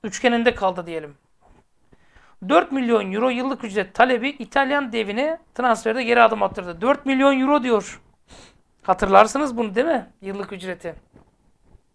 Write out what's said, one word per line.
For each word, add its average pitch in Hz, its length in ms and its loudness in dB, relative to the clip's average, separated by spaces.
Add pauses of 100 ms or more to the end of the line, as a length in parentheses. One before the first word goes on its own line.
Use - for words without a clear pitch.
üçgeninde 233 500 0
kaldı 185 320 -4
diyelim. 151 300 -12 (1300)
Dört 320 240 2
milyon 233 400 0
euro 226 160 0
yıllık 254 360 -4
ücret 196 300 -6
talebi 247 340 2
İtalyan 269 640 -2
devine 240 480 -4 (140)
transferde 240 480 0
geri 233 200 4
adım 214 200 4
attırdı. 180 380 -6
Dört 277 260 0
milyon 269 340 2
euro 277 220 2
diyor. 226 400 -2 (800)
Hatırlarsınız 214 760 4
bunu 220 180 -4
değil 254 120 0
mi? 294 240 -2 (100)
Yıllık 196 320 -10
ücreti. 180 420 -12 (1000)